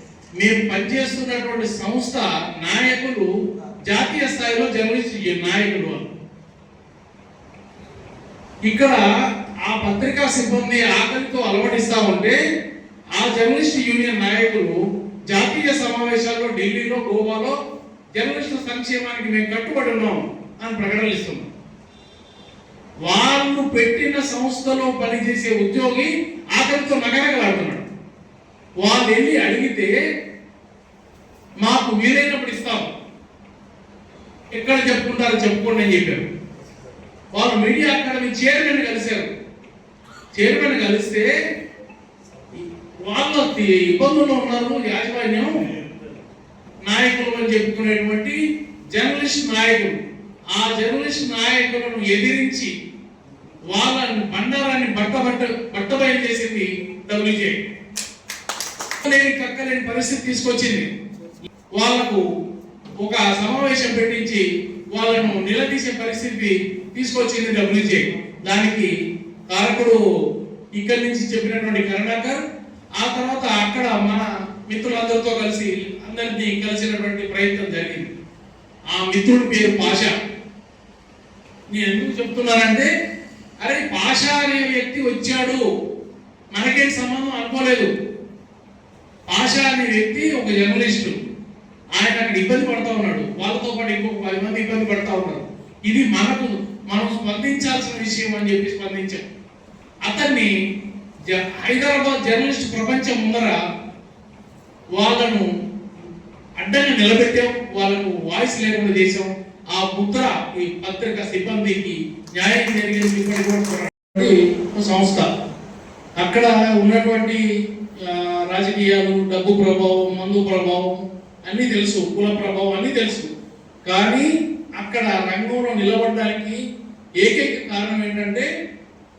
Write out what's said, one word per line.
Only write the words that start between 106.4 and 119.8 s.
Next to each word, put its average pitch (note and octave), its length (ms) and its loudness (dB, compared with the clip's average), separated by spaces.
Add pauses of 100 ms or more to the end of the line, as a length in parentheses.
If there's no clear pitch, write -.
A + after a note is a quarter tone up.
అడ్డంగా G#3 380 2
నిలబెట్టాం, A#3+ 580 6 (180)
వాళ్ళకు G3 540 0
వాయిస్ A3+ 340 -2
లేకుండా G#3+ 320 2
చేసాం. F#3+ 440 2 (340)
ఆ F#3+ 280 0
ముద్ర A3+ 480 0 (160)
ఈ F3 40 -2
పత్రిక G3+ 560 -6
సిబ్బందికి F#3 920 -2 (200)
న్యాయం G#3+ 480 2
జరిగేందుకు G3+ 400 2
ఇప్పటికి G3+ 300 0
కూడా G3+ 120 2
పోరాడే F#3+ 1000 2
ఒక G#3 180 -4
సంస్థ. G3 400 2 (1000)
అక్కడ A#3 260 4 (340)
ఉన్నటువంటి, A3 880 4 (400)
ఆ, F4 440 -2
రాజకీయాలు, G3 560 4
డబ్బు F#3+ 560 4
ప్రభావం, F#3 540 4